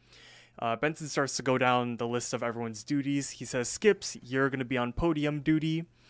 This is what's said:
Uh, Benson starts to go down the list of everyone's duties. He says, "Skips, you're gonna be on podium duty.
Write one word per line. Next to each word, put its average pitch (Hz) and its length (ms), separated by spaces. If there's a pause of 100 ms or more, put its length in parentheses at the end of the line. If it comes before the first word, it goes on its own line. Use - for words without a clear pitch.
(580)
Uh, 117 160
Benson 151 320
starts 139 300
to 127 60
go 127 160
down 123 400
the 117 100
list 120 240
of 123 100
everyone's 117 400
duties. 143 480
He - 140
says, 123 240
"Skips, - 520
you're 131 300
gonna 131 140
be 123 140
on 120 140
podium 147 500
duty. 160 420 (240)